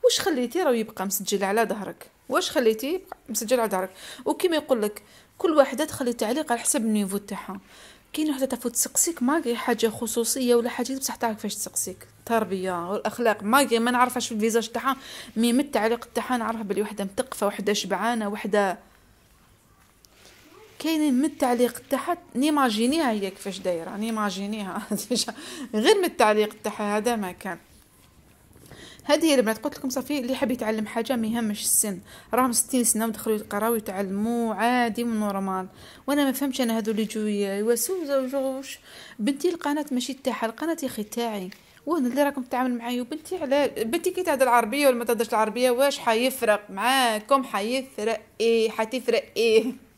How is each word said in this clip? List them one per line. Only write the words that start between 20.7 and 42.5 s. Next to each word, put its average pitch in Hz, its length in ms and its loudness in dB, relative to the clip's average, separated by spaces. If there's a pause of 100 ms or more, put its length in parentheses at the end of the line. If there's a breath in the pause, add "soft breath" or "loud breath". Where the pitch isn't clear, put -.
كاينين 302 340 2
من 262 120 2
التعليق 247 640 0
تاعها 330 280 -2 (180)
نيماجينيها 262 760 2
هي 196 180 -2
كيفاش 190 300 -8
دايره، 180 380 -4
نيماجينيها 208 840 -4 (100)
<laughs> 208 60 -2 (120)
ديجا 240 240 -2 (400 loud breath)
غير 294 240 6
من 359 80 2
التعليق 214 580 4
تاعها 208 340 -2
هذا 233 180 0
ما 190 160 -6
كان. 175 260 -10 (1500 loud breath)
هذه 311 160 6
هي 294 100 6
البنات 220 220 4
قلت 285 200 -6
لكم 269 120 -6
صافي، 269 300 -4
اللي 247 160 -2
حاب 254 160 0
يتعلم 220 340 -2
حاجه 233 300 -2
ما 220 120 0
يهمش 220 340 -2
السن، 196 380 0 (340 loud breath)
راهم 254 180 4
ستين 247 320 0
سنه 226 220 2
ودخلوا 220 300 -2
يقراو 214 380 -2
ويتعلموا 214 800 -2
عادي 233 500 0
ونورمال. 196 640 -2 (400 loud breath)
وانا 285 180 4
ما 269 60 2
فهمتش 262 300 -2
انا 233 160 2
هذو 220 140 -2
اللي 214 100 0
يجوا 214 280 -2
يواسوا 214 760 0
زوجوش. 269 720 -2 (400 loud breath)
بنتي 277 300 0
القناه 302 420 -2
ماشي 254 220 -4
تاعها، 240 320 -4
القناه 311 380 -4
يا 262 40 -4
اخي 220 160 -6
تاعي، 214 460 -6 (360 loud breath)
وانا 285 220 0
اللي 262 160 2
راكم 277 180 0
تعامل 247 360 -2